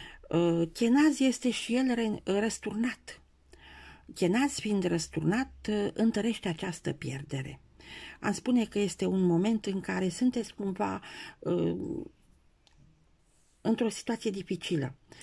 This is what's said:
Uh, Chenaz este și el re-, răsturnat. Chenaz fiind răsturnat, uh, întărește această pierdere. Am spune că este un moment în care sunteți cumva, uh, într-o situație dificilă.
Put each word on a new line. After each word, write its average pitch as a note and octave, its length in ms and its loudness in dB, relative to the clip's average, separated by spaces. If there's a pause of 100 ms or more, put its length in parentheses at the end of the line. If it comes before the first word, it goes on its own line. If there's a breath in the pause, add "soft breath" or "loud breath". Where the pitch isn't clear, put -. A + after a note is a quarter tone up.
(280 loud breath)
Uh, E3+ 440 4
Chenaz C4+ 480 4
este B3+ 300 4
și - 260 -2
el B3+ 180 2
re-, A3+ 300 -2
răsturnat. G#3+ 960 -2 (920 loud breath)
Chenaz A#3 440 2
fiind G3+ 260 0
răsturnat, F3 840 -2
uh, G#3 240 0
întărește A3 560 0
această E3 440 -4
pierdere. C3+ 680 -8 (600 loud breath)
Am G#3 120 0
spune B3 320 2
că G3+ 140 -4
este G3 280 0
un F#3 200 2
moment G3 400 2
în F#3+ 140 -2
care F#3 280 -2
sunteți A#3+ 460 0
cumva, G3 460 -4 (380 loud breath)
uh, E3+ 380 0 (1800)
într-o A3+ 280 2
situație A3 420 -4
dificilă. E3+ 640 -4 (280 loud breath)